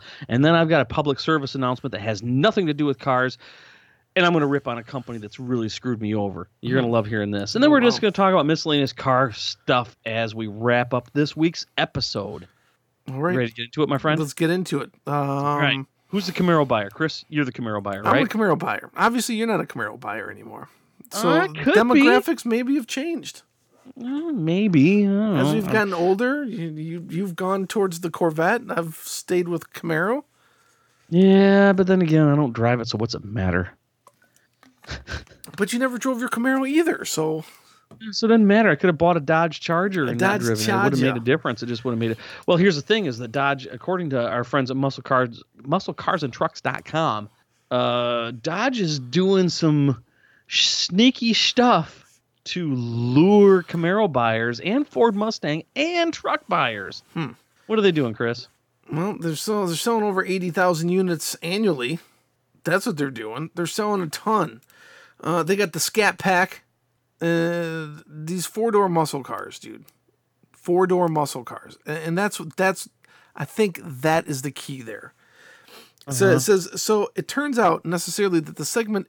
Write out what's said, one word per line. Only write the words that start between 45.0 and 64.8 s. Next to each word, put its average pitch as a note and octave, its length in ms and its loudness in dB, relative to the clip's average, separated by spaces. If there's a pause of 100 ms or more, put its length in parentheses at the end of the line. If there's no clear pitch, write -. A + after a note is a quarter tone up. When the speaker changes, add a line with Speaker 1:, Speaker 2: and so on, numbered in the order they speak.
Speaker 1:
Cars, B2+ 400 0 (220)
muscle F3 280 -4
cars E3+ 300 -4
and A#2+ 80 -4
trucks - 300 -6
dot - 240 -6
com, A#2+ 440 -4 (400)
uh, A#2+ 640 -2 (100)
Dodge A3 380 -4
is D#3 180 -2
doing F3+ 520 2
some D3 540 2 (440)
sh-, - 200 2
sneaky A3+ 640 2
stuff - 720 2 (400)
to E3 280 -4
lure C#3+ 880 6
Camaro E3+ 500 0
buyers A#2 500 0
and B3+ 260 -2
Ford A#3 260 4
Mustang G3 500 -4 (120)
and E4+ 380 0
truck - 340 -4
buyers. A#2 560 -2 (100)
Speaker 2:
Hmm. D#3 180 -6 (360)
Speaker 1:
What A3 100 0
are G#3+ 60 4
they G3 80 6
doing, C3 220 -2
Chris? A#2 340 -6 (440)
Speaker 2:
Well, F3+ 280 -4
they're D#3+ 160 -6
sell-, G#3 320 -4
they're E3 80 -4
selling A3+ 300 -2
over F#3+ 200 0
eighty F3+ 240 -4
thousand F3 400 0
units F3+ 540 -2
annually. E3 560 -2 (640)
That's F#3 220 0
what G3 100 -2
they're C#3+ 160 -2
doing. A2+ 420 -10
They're E3+ 140 -4
selling G#3 340 -2
a E3 60 -6
ton. D3+ 540 -2 (640)